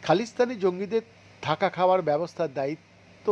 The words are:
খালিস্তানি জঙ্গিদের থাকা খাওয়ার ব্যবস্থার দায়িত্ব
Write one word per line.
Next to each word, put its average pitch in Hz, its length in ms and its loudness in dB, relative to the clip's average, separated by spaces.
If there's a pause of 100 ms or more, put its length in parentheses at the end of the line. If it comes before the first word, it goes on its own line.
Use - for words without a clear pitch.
খালিস্তানি 233 600 0
জঙ্গিদের 196 400 0 (400)
থাকা 156 260 0
খাওয়ার 185 320 2
ব্যবস্থার 156 580 -2
দায়িত্ব - 720 -8